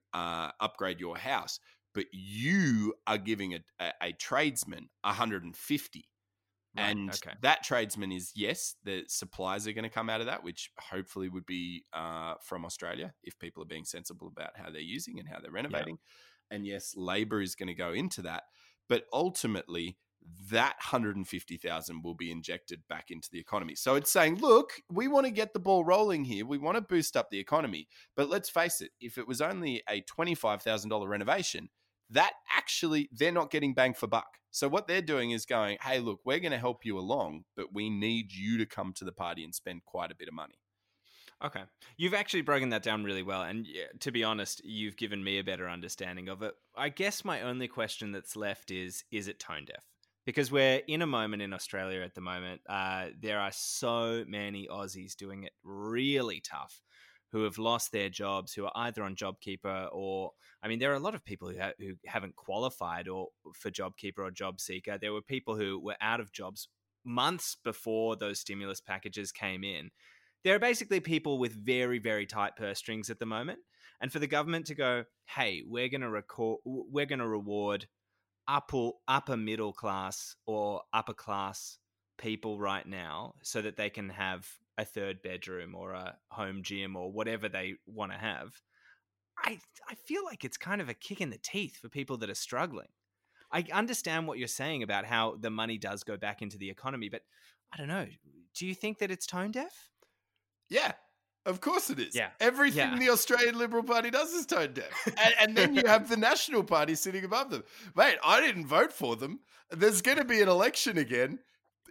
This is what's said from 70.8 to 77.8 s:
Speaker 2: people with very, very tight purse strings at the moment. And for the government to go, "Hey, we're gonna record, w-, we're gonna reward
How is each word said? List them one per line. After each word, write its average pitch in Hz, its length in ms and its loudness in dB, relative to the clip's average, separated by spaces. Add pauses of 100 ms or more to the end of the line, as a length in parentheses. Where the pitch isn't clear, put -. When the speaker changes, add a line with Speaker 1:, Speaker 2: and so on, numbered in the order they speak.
Speaker 2:
people 156 380 0
with 120 140 2
very, 123 460 2
very 107 260 0
tight 101 300 -2
purse 101 240 -6
strings 110 300 -6
at 113 100 -8
the 117 60 -4
moment. 113 340 -6 (400)
And 131 120 -6
for 160 80 -4
the 147 80 0
government 156 400 0
to 151 80 -8
go, 123 280 2 (220)
"Hey, 98 400 -2
we're 120 240 -2
gonna 127 200 -4
record, 110 540 -2
w-, 131 260 -6
we're 143 180 0
gonna 127 200 -2
reward 104 600 0 (600)